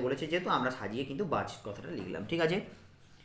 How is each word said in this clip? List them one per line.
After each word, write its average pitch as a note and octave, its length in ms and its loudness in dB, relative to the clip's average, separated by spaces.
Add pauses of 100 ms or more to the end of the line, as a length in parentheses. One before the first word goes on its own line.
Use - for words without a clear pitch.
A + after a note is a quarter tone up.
বলেছে, C3+ 260 0
যেহেতু F3+ 260 2
আমরা B2+ 200 2
সাজিয়ে G#2+ 320 -2
কিন্তু C#3+ 140 -2 (100)
বাজ G2+ 160 2 (180)
কথাটা A2 300 -8
লিখলাম, F#2 340 -4
ঠিক E3+ 140 2
আছে? F3 120 4 (680)